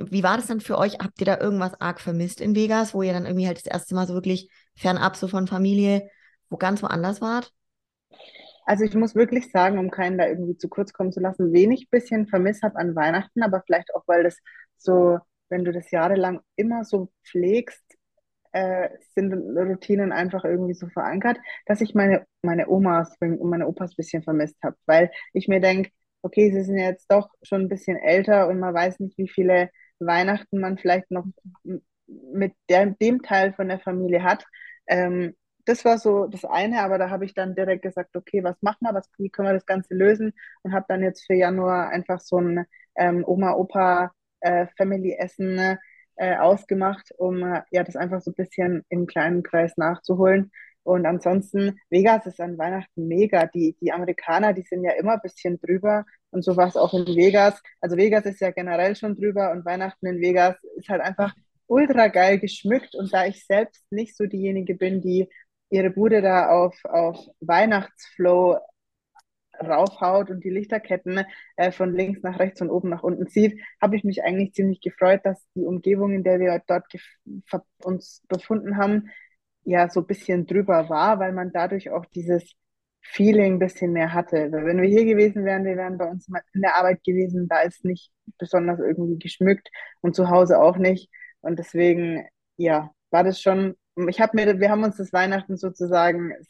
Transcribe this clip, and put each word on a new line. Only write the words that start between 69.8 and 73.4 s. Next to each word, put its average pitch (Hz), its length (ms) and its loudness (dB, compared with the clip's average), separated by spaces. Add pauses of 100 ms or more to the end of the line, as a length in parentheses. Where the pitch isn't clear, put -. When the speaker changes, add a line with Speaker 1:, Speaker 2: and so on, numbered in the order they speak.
Speaker 2:
und 185 160 -10
die 190 40 -6
Lichterketten, 196 760 -4 (320)
äh, 180 160 0
von 185 200 -2
links 190 280 -2
nach 185 180 -6
rechts 190 220 -2
und 170 80 -2
oben 180 180 -2
nach 170 160 -6
unten 185 240 -4
zieht, 214 320 2 (220)